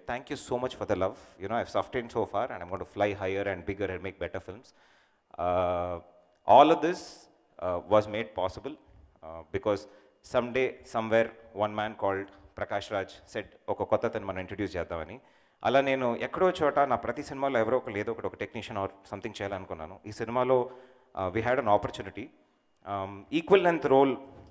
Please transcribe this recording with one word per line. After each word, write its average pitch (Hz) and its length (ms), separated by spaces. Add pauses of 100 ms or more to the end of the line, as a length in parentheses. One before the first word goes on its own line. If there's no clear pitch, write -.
(120)
Thank 127 220
you - 200
so 123 100
much 127 140
for 98 120
the 95 140
love. 101 140 (240)
You 95 60
know, 110 160
I've - 160
sustained 117 380
so 107 60 (120)
far 110 160
and 95 100
I'm 87 120
going 90 120
to - 120
fly 104 120 (140)
higher 98 240
and 90 240
bigger 95 200
and 90 160
make 92 160
better 90 260
films. 107 180 (720)
Uh, 90 560 (580)
all 147 220
of 156 100
this, 175 140 (680)
uh, 90 280
was 107 100 (120)
made 113 120 (120)
possible, 104 360 (500)
uh, 80 180 (100)
because 98 280 (500)
someday, 123 380 (260)
somewhere, 113 320 (300)
one 104 180
man 107 160 (120)
called 98 220 (340)
Prakash 101 320
Raj 95 180 (240)
said, 107 100 (260)
"ఒక 104 140
కొత్త 110 220
అతను 110 200
మనం 92 140
ఇంట్రడ్యూస్ 92 360
చేద్దామని." 85 440 (440)
అలా 127 180
నేను 135 340
ఎక్కడో 165 340
చోట 147 300
నా 135 160
ప్రతి 110 280
సినిమాలో 139 360
ఎవరో 117 180
ఒకరు 113 200
ఏదో 107 140
ఒకటి, 107 160
ఒక - 80
technician 107 400
or 98 120
something - 420
చేయాలనుకున్నాను. 95 760
ఈ 107 60
సినిమాలో, 123 580 (500)
uh, 92 180
we 113 100
had 127 140
an 110 160
opportunity. 101 480 (680)
Um, 101 480
equal 185 240
length 165 240
role 135 260 (380)